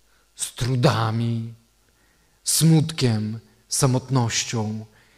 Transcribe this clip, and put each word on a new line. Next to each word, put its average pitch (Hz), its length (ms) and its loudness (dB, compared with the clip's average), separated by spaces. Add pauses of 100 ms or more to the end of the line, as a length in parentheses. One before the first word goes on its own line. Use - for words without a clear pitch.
(340)
z - 200 -10
trudami, 117 1000 0 (920)
smutkiem, 123 960 2 (280)
samotnością. 120 1200 -2 (320)